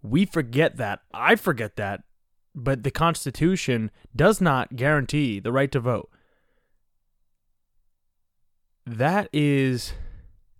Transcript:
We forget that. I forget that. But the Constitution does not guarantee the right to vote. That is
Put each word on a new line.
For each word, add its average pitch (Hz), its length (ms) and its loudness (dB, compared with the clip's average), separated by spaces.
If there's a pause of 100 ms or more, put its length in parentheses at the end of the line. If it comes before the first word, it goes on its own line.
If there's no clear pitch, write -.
We 139 220 2
forget 139 520 0
that. 104 240 -4 (100)
I 143 240 2
forget 120 420 -4
that. 101 260 -6 (500)
But 127 300 -4
the 135 80 -2
Constitution 151 960 0 (260)
does 190 240 4
not 139 360 0
guarantee 135 640 0
the 98 120 -4
right 135 200 0
to 135 80 0
vote. 117 320 -2 (2750)
That 139 460 0
is 139 640 0 (680)